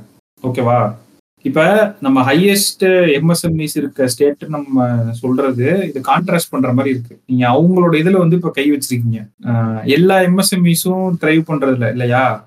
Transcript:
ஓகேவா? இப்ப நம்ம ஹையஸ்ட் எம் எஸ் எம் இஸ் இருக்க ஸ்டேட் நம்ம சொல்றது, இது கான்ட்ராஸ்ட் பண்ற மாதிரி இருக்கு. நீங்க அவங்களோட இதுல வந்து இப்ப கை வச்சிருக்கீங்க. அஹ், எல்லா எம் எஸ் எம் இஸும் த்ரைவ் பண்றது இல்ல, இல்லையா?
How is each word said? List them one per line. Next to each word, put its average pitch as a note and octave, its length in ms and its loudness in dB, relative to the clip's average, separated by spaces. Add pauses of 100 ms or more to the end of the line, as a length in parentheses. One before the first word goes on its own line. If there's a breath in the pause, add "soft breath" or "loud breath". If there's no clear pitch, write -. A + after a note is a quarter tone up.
(420)
ஓகேவா? B2 360 0 (680)
இப்ப C#3 160 0 (400)
நம்ம C3+ 220 2
ஹையஸ்ட் G3 600 0 (280)
எம் D#3 160 0
எஸ் E3+ 160 0
எம் D#3+ 140 -2
இஸ் D3+ 180 -6
இருக்க C#3 300 -2
ஸ்டேட் C#3+ 420 -2
நம்ம C#3 380 -2 (260)
சொல்றது, C3 760 -2
இது C#3 120 -10
கான்ட்ராஸ்ட் E3+ 500 -2
பண்ற B2 220 0
மாதிரி C3+ 220 0
இருக்கு. A#2+ 320 -12
நீங்க B2+ 220 0
அவங்களோட E3+ 460 2
இதுல F3+ 240 2
வந்து E3+ 180 2
இப்ப E3+ 140 -2
கை C#3+ 200 0
வச்சிருக்கீங்க. A#2+ 500 -2 (240)
அஹ், A2+ 400 -2
எல்லா F#3 360 4
எம் F3+ 180 2
எஸ் G3 160 0
எம் F3+ 100 0
இஸும் F#3 560 0
த்ரைவ் D#3+ 260 2
பண்றது C3+ 260 -2
இல்ல, A#2+ 180 -2
இல்லையா? B2 340 0 (220)